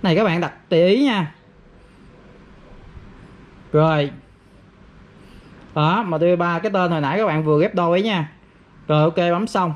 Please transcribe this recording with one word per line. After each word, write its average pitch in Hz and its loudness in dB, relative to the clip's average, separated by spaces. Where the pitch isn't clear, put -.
Này 170 2
các 214 2
bạn 170 0
đặt - -10
tùy 165 2
ý 202 4
nha. 202 -2
Rồi. 151 2
Đó, 165 0
M 175 -4
T - 0
B 175 2
ba 170 -2
cái 208 -6
tên 180 0
hồi 160 -2
nãy 147 -2
các 220 0
bạn 156 -2
vừa 151 2
ghép 190 0
đôi 175 0
ấy 190 0
nha. 185 -4
Rồi, 151 2
ok, 160 0
bấm 175 0
xong. 180 -2